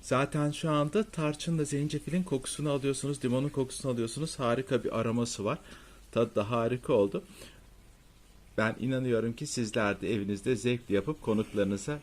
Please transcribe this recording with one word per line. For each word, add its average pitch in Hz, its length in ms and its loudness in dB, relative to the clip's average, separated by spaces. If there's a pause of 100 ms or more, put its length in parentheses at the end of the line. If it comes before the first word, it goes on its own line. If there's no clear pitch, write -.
Zaten 143 500 0
şu 156 200 -2
anda 151 340 2
tarçınla 156 600 0
zencefilin 147 580 -2
kokusunu 147 480 -2
alıyorsunuz, 139 540 0
limonun 131 240 2
kokusunu 131 440 -2
alıyorsunuz. 117 460 -4
Harika 120 460 2
bir - 160 0
aroması 117 440 0
var. 123 140 0 (540)
Tadı 113 220 2
da 104 160 0
harika 120 420 0
oldu. 101 320 4 (1300)
Ben 110 220 2
inanıyorum 123 520 0
ki 147 140 -8
sizler 110 540 0
de 98 140 0
evinizde 101 420 0
zevkle 120 380 0
yapıp - 280 0
konuklarınıza 104 800 0